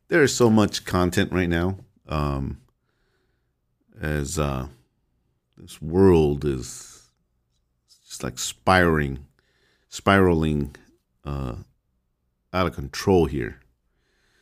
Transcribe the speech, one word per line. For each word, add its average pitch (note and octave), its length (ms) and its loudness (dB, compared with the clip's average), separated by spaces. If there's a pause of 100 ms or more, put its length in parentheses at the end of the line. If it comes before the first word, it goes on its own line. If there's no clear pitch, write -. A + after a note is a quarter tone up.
there E3+ 160 2
is B2+ 100 2
so A#2+ 160 2
much G#2+ 360 2
content F2+ 480 -2
right F2+ 160 0
now, F2 300 -2 (300)
um, C#2+ 520 -6 (1400)
as, D2+ 380 -4
uh, C#2 300 -4 (880)
this - 260 -20
world D#2 640 4
is - 640 -10 (960)
just, - 160 -18
like, B1+ 160 -10
spiraling, D#2 880 0 (640)
spiraling, D#2+ 880 2 (480)
uh, C2+ 320 -8 (960)
out F2+ 160 0
of - 80 -8
control D#2+ 500 0
here. C2 320 -8 (840)